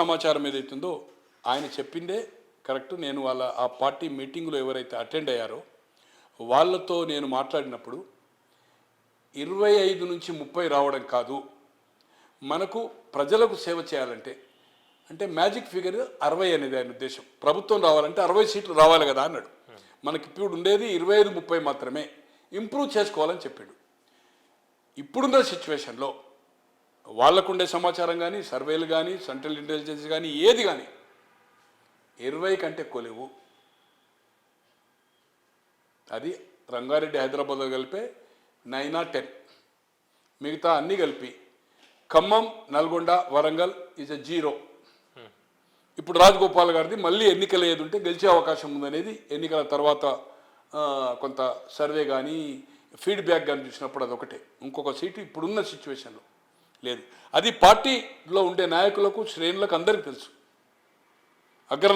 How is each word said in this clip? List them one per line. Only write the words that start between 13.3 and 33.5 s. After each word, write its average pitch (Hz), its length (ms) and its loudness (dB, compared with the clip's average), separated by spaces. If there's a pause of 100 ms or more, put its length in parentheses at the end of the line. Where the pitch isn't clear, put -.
సేవ 170 120 -2 (120)
చేయాలంటే, 120 420 -6 (800)
అంటే 165 140 -10 (140)
మ్యాజిక్ 202 360 0
ఫిగర్ 185 220 -4 (300)
అరవై 180 300 2
అనేది 135 220 -4
ఆయన 123 180 -4
ఉద్దేశం. 127 280 -12 (200)
ప్రభుత్వం 147 420 2
రావాలంటే 151 400 4
అరవై 202 260 4
సీట్లు 180 300 -6
రావాలి 160 280 10
కదా 131 180 0
అన్నాడు. 143 220 -10 (560)
మనకి 151 240 -4
ఇప్పుడు 190 280 -6
ఉండేది 202 280 2 (120)
ఇరవై 190 240 2
ఐదు 202 160 4
ముప్పై 170 200 -2 (100)
మాత్రమే, 135 360 -6 (560)
ఇంప్రూవ్ 269 360 -4
చేసుకోవాలని 175 500 0
చెప్పాడు. - 280 -18 (1300)
ఇప్పుడున్న 262 380 2 (120)
సిచ్యువేషన్లో 135 580 -8 (960)
వాళ్ళకుండే 180 600 4 (100)
సమాచారం 170 480 0
కానీ, 196 160 -6 (120)
సర్వేలు 156 440 -4
కానీ, 175 180 -2 (140)
సెంట్రల్ 143 340 -10
ఇంటెలిజెన్స్ 151 520 -8
కానీ, 160 160 -6 (180)
ఏది 440 220 6
కానీ - 180 -10 (1400)
ఇరవై 180 340 -2
కంటే 160 200 -6 (120)
కొలేవు. 117 320 -12 (3000)